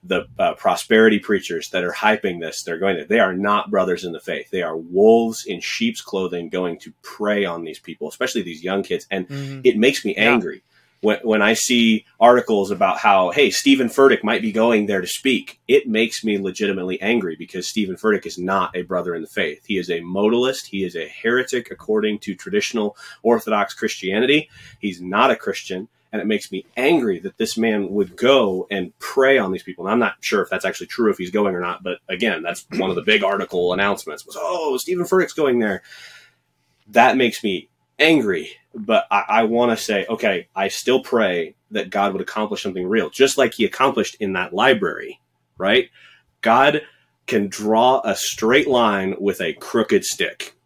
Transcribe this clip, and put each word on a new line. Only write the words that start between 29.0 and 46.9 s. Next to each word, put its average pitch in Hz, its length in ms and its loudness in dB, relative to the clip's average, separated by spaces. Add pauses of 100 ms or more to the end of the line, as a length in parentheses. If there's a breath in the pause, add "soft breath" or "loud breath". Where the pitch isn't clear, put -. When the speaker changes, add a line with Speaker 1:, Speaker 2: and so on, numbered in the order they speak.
Speaker 1:
on 95 140 0
these 92 100 -6
people. 90 240 -12
And 101 80 -2
I'm 120 60 2
not 104 220 0
sure 101 200 -2
if - 80 -4
that's 95 160 -4
actually 90 220 -6
true, 110 240 0
if - 80 -4
he's 90 100 -8
going 98 240 0
or 87 80 -4
not. 90 220 -8
But 90 160 -6 (100)
again, 92 320 -2
that's 85 240 -8 (120)
one 95 120 -2
of 90 60 -4
the 85 80 -4
big 104 200 2
article 92 500 -2
announcements 95 520 -2
was, - 100 -18
"Oh, 160 420 -4
Stephen 175 280 -4
Furtick's 180 280 0
going 135 260 0
there." 104 240 -2 (1040 loud breath)
That 120 280 4
makes 123 280 0
me 95 260 -4 (300)
angry. 120 500 4 (240)
But 107 380 0
I, 101 180 2
I 113 140 4
wanna 117 340 2
say, 101 320 -2
okay, 104 460 -2
I 98 140 -2
still 127 340 0
pray 92 500 0 (160)
that 98 220 -6
God 101 220 0
would 95 100 -6
accomplish 104 400 -6
something 92 240 -6
real, 101 240 0
just 135 260 2
like 127 160 2
he 113 120 0
accomplished - 540 0
in 98 140 -4
that 92 200 -4
library, 104 680 0 (400)
right? 110 320 2 (500 soft breath)
God 139 400 4 (460 soft breath)